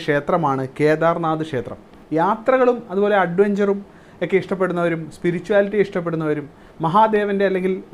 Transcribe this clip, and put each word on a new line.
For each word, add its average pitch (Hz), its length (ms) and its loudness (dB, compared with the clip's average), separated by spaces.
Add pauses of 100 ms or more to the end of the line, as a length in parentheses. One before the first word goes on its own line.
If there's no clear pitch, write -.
ക്ഷേത്രമാണ് 143 600 0 (180)
കേദാർനാഥ് 160 680 0
ക്ഷേത്രം. - 300 -6 (420)
യാത്രകളും 240 580 2 (120)
അതുപോലെ 202 340 2
അഡ്വഞ്ചറും 202 540 2 (460)
ഒക്കെ 185 180 0
ഇഷ്ടപ്പെടുന്നവരും 175 580 -2 (140)
സ്പിരിച്വാലിറ്റി 202 680 0
ഇഷ്ടപ്പെടുന്നവരും 160 640 -4 (380)
മഹാദേവൻ്റെ 202 680 2
അല്ലെങ്കിൽ 185 220 -2 (220)